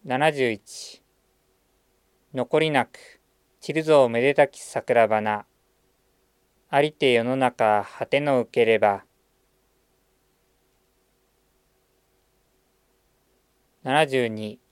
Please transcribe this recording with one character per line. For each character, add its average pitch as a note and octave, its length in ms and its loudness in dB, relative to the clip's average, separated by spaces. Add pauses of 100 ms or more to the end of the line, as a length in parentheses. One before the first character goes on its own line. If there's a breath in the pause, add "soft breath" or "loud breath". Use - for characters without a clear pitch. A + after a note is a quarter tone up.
七 C#3 280 -2
十 C3+ 180 -2
一。 - 540 -14 (1300)
残 C3 240 -2
り D#3 140 0
な C3 160 0
く、 - 340 -20 (380)
散 - 140 -12
る D#3+ 100 -4
ぞ D3 260 4
め A#2 100 -2
で C3+ 140 2
た C#3+ 140 4
き - 120 -16
桜 A#2 480 0
花。 G#2+ 380 -2 (1300)
あ C#3+ 100 2
り D3+ 100 -2
て C#3 200 0
世 A#2 120 2
の B2+ 120 -4
中 A2+ 520 0 (120)
果 - 80 -8
て C#3+ 120 0
の C#3+ 200 0
受 A2+ 100 -6
け A#2+ 160 0
れ A2 140 2
ば。 G2+ 260 0 (4000)
七 D3 240 0
十 C3 200 -2
二。 G#2+ 320 -10 (120)